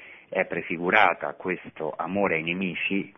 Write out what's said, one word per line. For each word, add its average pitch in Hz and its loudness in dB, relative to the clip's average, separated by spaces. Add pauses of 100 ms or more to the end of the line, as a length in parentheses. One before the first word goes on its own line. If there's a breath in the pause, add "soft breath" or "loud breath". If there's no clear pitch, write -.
(280 loud breath)
è 92 0
prefigurata 85 2
questo 80 -6
amore 90 0
ai 78 0
nemici, 90 -2